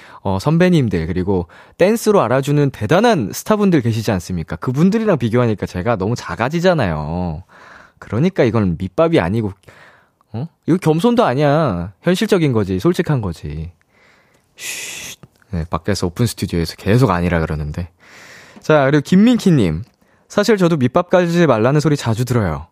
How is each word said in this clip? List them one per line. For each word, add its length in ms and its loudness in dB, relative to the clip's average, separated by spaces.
어, 160 -2
선배님들, 680 2
그리고 400 -2
댄스로 440 2
알아주는 500 0
대단한 640 0
스타분들 480 0
계시지 300 -2
않습니까? 440 -4
그분들이랑 600 0
비교하니까 480 0
제가 320 -2
너무 180 -2
작아지잖아요. 1300 -2
그러니까 440 -2
이건 360 0
밑밥이 400 0
아니고, 320 -2
어? 140 -8
이거 100 2
겸손도 480 2
아니야. 760 0
현실적인 520 0
거지, 260 0
솔직한 420 0
거지. 500 -8
쉿. 640 -14
네, 180 -4
밖에서 380 -2
오픈 180 -2
스튜디오에서 520 -4
계속 340 2
아니라 300 0
그러는데. 480 -6
자, 240 2
그리고 160 2
김민키님. 840 2
"사실 260 2
저도 220 2
밑밥 320 0
깔지 360 2
말라는 360 4
소리 160 2
자주 260 -2
들어요. 480 -2